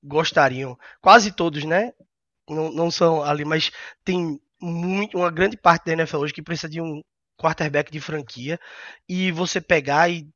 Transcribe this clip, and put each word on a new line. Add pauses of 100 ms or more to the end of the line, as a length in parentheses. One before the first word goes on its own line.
gostariam, (200)
quase
todos,
né? (560)
Não,
não
são
ali,
mas (320)
tem (180)
muito,
uma
grande
parte
da
N
F
L
hoje
que
precisa
de
um (320)
quarterback
de
franquia, (480)
e
você
pegar
e